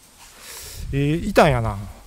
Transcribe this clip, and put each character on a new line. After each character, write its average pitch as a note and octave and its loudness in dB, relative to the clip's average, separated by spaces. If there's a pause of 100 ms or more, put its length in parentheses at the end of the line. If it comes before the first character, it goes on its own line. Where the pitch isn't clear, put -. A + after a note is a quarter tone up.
(920)
え C3+ -2
ー、 D3 0
い G#3 -4
た G3+ 6
ん D3 6
や A#2+ 2
な。 G#2+ -2 (280)